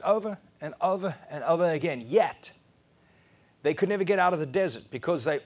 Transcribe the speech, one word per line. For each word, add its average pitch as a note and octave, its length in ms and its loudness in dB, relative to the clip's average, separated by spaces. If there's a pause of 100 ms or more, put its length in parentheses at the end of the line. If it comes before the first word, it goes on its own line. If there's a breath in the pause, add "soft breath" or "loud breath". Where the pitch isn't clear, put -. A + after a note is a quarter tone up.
over G3+ 320 0 (240)
and D3+ 200 -8
over F#3 340 0 (160)
and D3 120 -8
over E3+ 280 2
again, C#3 360 -2
yet F#3 440 0 (1120 soft breath)
they D3+ 100 2
could F3+ 160 0
never G3+ 140 0
get F#3+ 160 2
out F3+ 140 4
of D#3 60 -2
the D#3 60 -2
desert C#3 460 -2
because C3+ 320 -2
they D3 220 -2